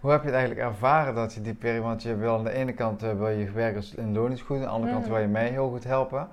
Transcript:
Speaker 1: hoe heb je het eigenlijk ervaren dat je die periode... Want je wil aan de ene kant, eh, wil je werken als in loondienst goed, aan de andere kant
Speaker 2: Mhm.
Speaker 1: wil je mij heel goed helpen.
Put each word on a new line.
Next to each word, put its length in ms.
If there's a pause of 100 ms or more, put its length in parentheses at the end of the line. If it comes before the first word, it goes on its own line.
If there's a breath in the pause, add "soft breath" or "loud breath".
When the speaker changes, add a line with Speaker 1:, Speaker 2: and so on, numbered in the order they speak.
Speaker 1:
hoe 100
heb 100
je 60
het 100
eigenlijk 320
ervaren 460
dat 200
je 60
die 140
periode... 320
Want 160
je 140
wil 200
aan 80
de 80
ene 200
kant, 300
eh, 100
wil 160
je 220
werken 260
als 180
in 200
loondienst 300
goed, 120
aan 60
de 60
andere 240
kant 120
Speaker 2:
Mhm. 80
Speaker 1:
wil 100
je 60
mij 200
heel 220
goed 140
helpen. 480